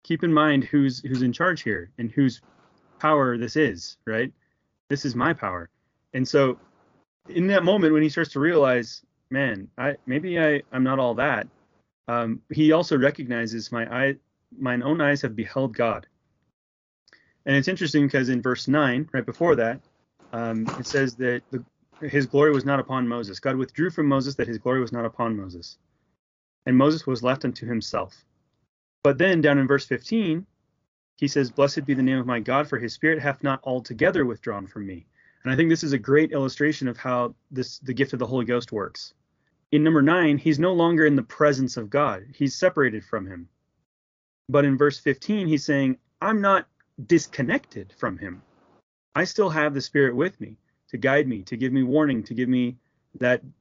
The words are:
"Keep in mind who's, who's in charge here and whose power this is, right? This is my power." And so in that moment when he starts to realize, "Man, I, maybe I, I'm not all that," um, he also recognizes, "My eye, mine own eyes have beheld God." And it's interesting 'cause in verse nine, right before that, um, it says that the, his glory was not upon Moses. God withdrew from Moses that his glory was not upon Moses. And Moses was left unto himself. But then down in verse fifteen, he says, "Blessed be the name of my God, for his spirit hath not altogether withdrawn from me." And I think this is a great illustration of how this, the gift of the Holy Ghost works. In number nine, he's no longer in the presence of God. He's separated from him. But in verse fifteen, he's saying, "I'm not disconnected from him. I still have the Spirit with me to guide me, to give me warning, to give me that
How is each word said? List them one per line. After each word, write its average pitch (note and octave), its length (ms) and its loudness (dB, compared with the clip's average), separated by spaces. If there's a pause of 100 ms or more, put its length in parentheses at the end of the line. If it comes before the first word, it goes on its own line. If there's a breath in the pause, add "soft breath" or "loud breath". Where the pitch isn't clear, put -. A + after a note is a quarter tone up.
"Keep E3 220 -4
in E3+ 80 2
mind D3+ 320 4
who's, C#3 380 0
who's B2+ 200 -2
in B2 100 0
charge E3+ 300 -2
here F2 360 -6
and A#2 120 -6
whose C3 300 0 (580)
power C#3 400 2
this A#2 160 -6
is, A#2 420 -2 (100)
right? A2+ 260 -2 (560)
This C#3+ 160 -4
is B2 120 -4
my D3 160 0
power." F2+ 360 -8 (460)
And B2+ 140 -2
so C3+ 320 2 (680)
in F3 200 0
that F#3+ 160 4
moment F3+ 280 4
when D#3 120 4
he D#3 40 2
starts D3+ 240 -4
to C#3+ 80 -6
realize, C3+ 600 2 (280)
"Man, A#2+ 460 -4
I, C3+ 200 -4 (100)
maybe E3+ 320 -4
I, D3+ 320 2
I'm C3 140 0
not C3+ 160 0
all A#2+ 140 0
that," B2 340 -2 (580)
um, A#2 340 -4 (120)
he D#3 180 4
also E3 260 2
recognizes, A#2+ 760 -2
"My A#2 200 -6
eye, C3+ 240 -2 (400)
mine B2 280 -4
own D#3 160 0
eyes C#3+ 220 0
have A#2 120 -4
beheld A#2 400 -4
God." A2 320 -2 (1400 soft breath)
And C#3 100 2
it's C#3 100 2
interesting D3+ 420 2
'cause C3 200 0
in B2 140 0
verse B2+ 260 -4
nine, C#3 440 2
right B2 140 -4
before D#3+ 300 2
that, A#2 240 0 (520)
um, A2+ 360 -4 (100)
it B2 80 -10
says C3+ 300 0
that B2 340 -2
the, C3 140 -8 (420)
his C3+ 200 0
glory D3 260 4
was C3 120 0
not C#3 140 0
upon B2+ 300 -4
Moses. A2+ 320 -8
God C3 160 -2
withdrew C#3+ 340 -4
from E3 160 0
Moses C3+ 300 0
that - 100 -2
his A#2 120 -6
glory B2+ 220 0
was A2+ 120 -4
not A#2+ 120 -4
upon A2+ 320 -4
Moses. F2+ 420 -14 (840)
And B2 120 4
Moses D3+ 320 4
was B2 160 -2
left C3+ 200 0
unto B2 220 -6
himself. - 580 -6 (800)
But C#3 160 4
then F3+ 220 4
down C#3+ 180 6
in C3+ 80 2
verse C#3 180 2
fifteen, F3 600 -2 (720)
he C#3+ 120 -2
says, C#3 220 0
"Blessed C#3+ 360 0
be C#3 80 2
the C3 80 0
name C3 160 2
of B2 80 -4
my B2 140 -2
God, C3+ 280 0
for B2+ 100 -4
his A2+ 140 -8
spirit D#3 280 0
hath C#3 220 -4
not C3+ 200 -2
altogether C3 640 -2
withdrawn G#2 400 -8
from G#2 180 -12
me." F#2 220 -14 (380 soft breath)
And B2+ 80 -2
I C3 40 -2
think D#3+ 140 4
this D#3+ 140 0
is C#3+ 80 -2
a C#3 60 0
great C#3+ 340 2
illustration C#3 560 -2
of A#2 80 -8
how B2 400 -4 (160)
this, B2+ 260 -8
the C3 160 -8
gift C3+ 180 -2
of C3 60 -4
the A#2+ 80 -4
Holy B2 180 -2
Ghost A#2+ 280 -4
works. - 420 -10 (560)
In D3+ 140 4
number D#3+ 180 4
nine, D#3 360 4
he's D#3 200 0
no F3 140 2
longer E3+ 340 4
in D3 80 4
the C3 80 2
presence C3+ 540 0
of A2 120 -8
God. A2+ 460 -2
He's C#3 220 -2
separated C3 480 2
from G2 220 -6
him. F2+ 220 -14 (1000)
But C#3+ 160 4
in C3+ 120 4
verse C#3+ 220 2
fifteen, F#3 480 -2
he's D3+ 180 0
saying, C3+ 340 0 (220)
"I'm G#3+ 200 0
not G3 260 4 (400)
disconnected - 880 0
from G2+ 220 -6
him. F#2 240 -14 (720)
I D#3+ 100 0
still F#3+ 260 0
have D3+ 220 0
the C#3 80 -4
Spirit C3 360 0
with F3 240 -4
me G#2 160 -14 (320)
to B2 100 -10
guide C3 300 2
me, G#2+ 160 -6
to - 120 -10
give B2+ 160 -2
me C3+ 120 2
warning, C3+ 400 0
to A#2+ 100 -12
give B2 140 -2
me B2 280 0 (440)
that B2 220 2 (180)